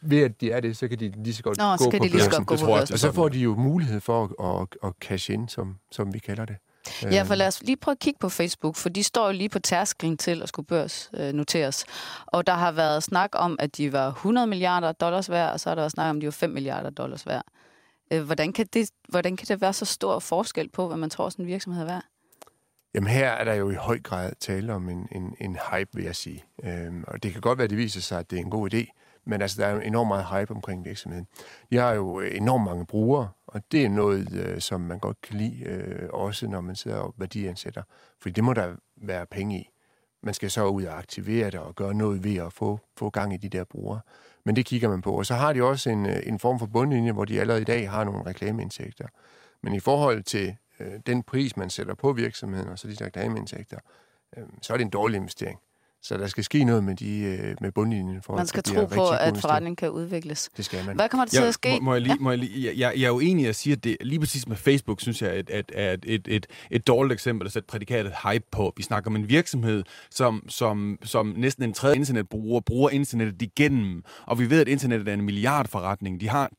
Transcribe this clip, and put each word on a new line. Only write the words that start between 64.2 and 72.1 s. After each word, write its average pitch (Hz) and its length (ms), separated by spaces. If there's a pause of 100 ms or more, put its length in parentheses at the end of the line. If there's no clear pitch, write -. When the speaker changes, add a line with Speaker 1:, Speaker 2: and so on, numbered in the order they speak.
Speaker 3:
præcis 139 280
med 113 80
Facebook, 135 440
synes 117 220
jeg, 95 80
at, 95 200
at, 101 240
at 92 320
et, 110 220
et, 107 180 (240)
et 117 160
dårligt 131 260
eksempel 110 340
at 101 60
sætte 107 140
prædikatet 104 460 (200)
hype 117 180
på. 98 260
Vi 120 60
snakker 107 280
om 107 60
en 104 120
virksomhed, 117 540 (280)
som, 120 380
som, 104 540
som 107 340
næsten 127 280
en 113 80
tredje 139 240
internetbruger 113 640